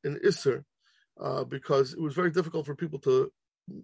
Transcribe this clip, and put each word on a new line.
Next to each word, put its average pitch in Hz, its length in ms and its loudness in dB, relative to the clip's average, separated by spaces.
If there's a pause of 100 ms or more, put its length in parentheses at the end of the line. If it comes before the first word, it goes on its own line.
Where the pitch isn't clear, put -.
in 147 200 -4
Isser, 143 400 2 (560)
uh, 135 240 -4
because 135 480 0
it - 80 -10
was 151 140 -4
very 180 160 0
difficult 160 360 -2
for 147 80 -8
people 156 260 -6
to 131 300 4 (540)